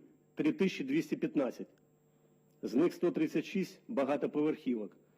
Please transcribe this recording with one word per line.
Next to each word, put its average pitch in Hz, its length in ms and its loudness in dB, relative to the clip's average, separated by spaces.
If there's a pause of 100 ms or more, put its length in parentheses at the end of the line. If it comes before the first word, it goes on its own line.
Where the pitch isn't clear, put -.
(340)
три 156 180 2
тисячі 180 320 0
двісті 151 320 0
п'ятнадцять, 135 520 -2 (960)
з 101 120 -6
них 165 200 4
сто 175 160 0
тридцять 156 340 0
шість - 440 -4
багатоповерхівок, 135 1080 0 (220)